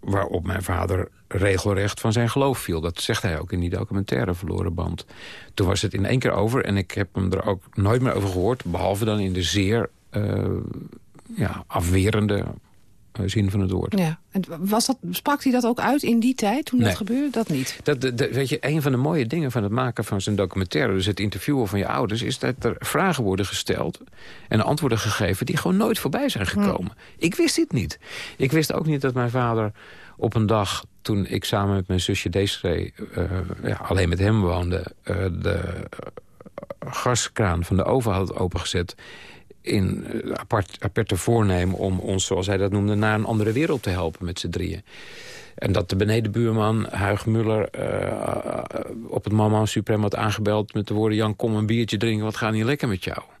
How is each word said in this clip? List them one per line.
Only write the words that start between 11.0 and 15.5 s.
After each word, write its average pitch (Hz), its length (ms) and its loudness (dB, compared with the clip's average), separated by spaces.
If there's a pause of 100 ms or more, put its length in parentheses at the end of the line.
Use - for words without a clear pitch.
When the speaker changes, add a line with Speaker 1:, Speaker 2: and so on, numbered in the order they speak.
Speaker 1:
ja, 131 320 -2
afwerende, 98 800 2 (680)
eh, - 140 -6
zin 98 240 2
van 101 100 0
het 95 100 2
woord. 95 280 0
Speaker 2:
Ja. 165 200 0 (120)
En 190 120 -2 (160)
was 208 280 2
dat, 269 100 0 (140)
sprak 285 320 0
hij 262 100 4